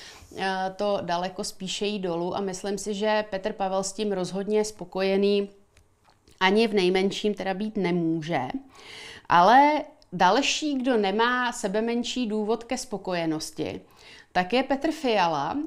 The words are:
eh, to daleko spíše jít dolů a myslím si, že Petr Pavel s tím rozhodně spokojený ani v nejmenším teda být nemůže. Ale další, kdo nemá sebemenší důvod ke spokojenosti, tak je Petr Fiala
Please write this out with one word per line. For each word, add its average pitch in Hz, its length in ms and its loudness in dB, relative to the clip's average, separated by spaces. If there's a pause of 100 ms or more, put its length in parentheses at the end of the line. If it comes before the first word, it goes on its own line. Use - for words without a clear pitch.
(380)
eh, 190 380 -2
to 202 260 0
daleko 180 420 -4
spíše 190 420 -6
jít 208 140 -2
dolů 175 360 -2
a 202 60 -4
myslím 196 360 -4
si, 208 160 -6
že 214 360 0
Petr 202 240 -4
Pavel 190 300 -2
s 190 100 -8
tím 214 180 -2
rozhodně 196 540 0
spokojený 196 840 0 (920)
ani 202 280 4
v 202 60 -2
nejmenším 190 600 2
teda 190 200 -4
být 214 240 -6
nemůže. 165 640 0 (880)
Ale 262 520 8 (320)
další, 262 640 2
kdo 247 200 2
nemá 233 540 0
sebemenší 233 760 -2
důvod 214 360 -2
ke 254 140 -6
spokojenosti, 165 1040 -4 (560)
tak 180 160 0
je 262 100 2
Petr 277 280 -2
Fiala 175 760 0